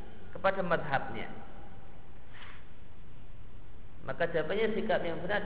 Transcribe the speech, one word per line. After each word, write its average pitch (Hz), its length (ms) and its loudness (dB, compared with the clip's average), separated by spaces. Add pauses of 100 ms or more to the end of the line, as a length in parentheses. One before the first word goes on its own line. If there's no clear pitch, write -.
(300)
kepada 190 320 2
madhabnya? 139 640 2 (2750)
Maka 165 240 2
jawabannya 196 480 2
sikap 170 240 4
yang 165 160 0
benar 190 280 0